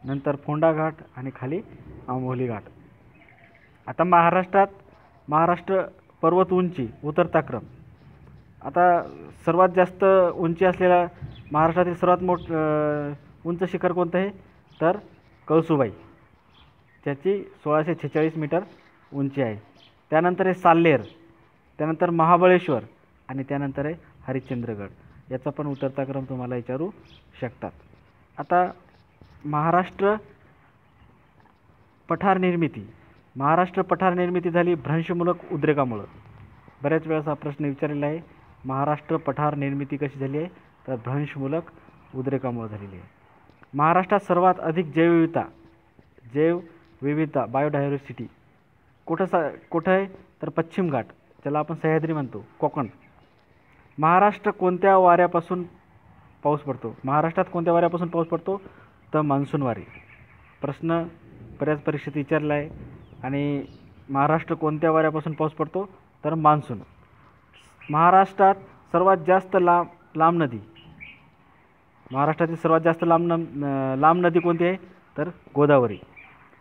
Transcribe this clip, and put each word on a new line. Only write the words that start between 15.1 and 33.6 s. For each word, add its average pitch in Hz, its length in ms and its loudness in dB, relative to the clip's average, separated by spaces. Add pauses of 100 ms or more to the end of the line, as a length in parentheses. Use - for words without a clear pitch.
कळसुबाई, 156 420 2 (1120)
ज्याची 185 380 -4
सोळाशे 151 520 -2
छेचाळीस 156 420 -2
मीटर 156 240 -2 (540)
उंची 139 280 -4
आहे. 110 140 -4 (540)
त्यानंतर 180 360 2
आहे 185 80 0
साल्हेर, 165 460 4 (800)
त्यानंतर 160 320 -2
महाबळेश्वर 170 720 4 (460)
आणि 135 140 -8
त्यानंतर 139 440 -4
आहे 160 80 -6 (340)
हरिश्चंद्रगड. 117 600 -6 (420)
याचा 131 200 -6
पण 147 160 -8
उतरता 135 380 -4
क्रम 135 200 -8
तुम्हाला 127 300 -8
विचारू 131 360 -6 (500)
शकतात. 117 300 -10 (680)
आता 180 320 0 (720)
महाराष्ट्र 175 720 0 (1900)
पठार 185 300 0
निर्मिती, 170 540 -4 (440)
महाराष्ट्र 175 460 0